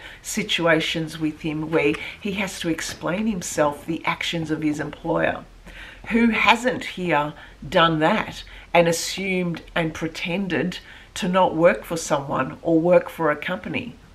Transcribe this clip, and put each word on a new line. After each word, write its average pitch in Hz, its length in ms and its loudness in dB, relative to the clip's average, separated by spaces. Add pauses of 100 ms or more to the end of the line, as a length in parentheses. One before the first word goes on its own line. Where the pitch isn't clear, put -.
(200)
situations 160 1000 0
with 151 240 -2
him 156 280 -4
where 156 240 4 (260)
he 202 120 -4
has 190 280 -4
to 170 80 -4
explain 165 600 -4
himself, 156 580 -2
the 165 180 -4
actions 165 460 -4
of 156 100 -2
his 151 200 0
employer, 160 640 -2 (640)
who 226 220 4
hasn't 220 540 2
here 151 480 0 (340)
done 165 340 4
that 185 420 2 (320)
and 170 140 8
assumed 180 760 -2 (120)
and 165 200 0
pretended 175 840 -2 (360)
to 190 140 -2
not 180 260 4
work 175 300 4
for - 120 -4
someone 143 640 -2
or 165 200 4
work 175 280 6
for 156 220 0
a 147 60 0
company." - 580 -6 (200)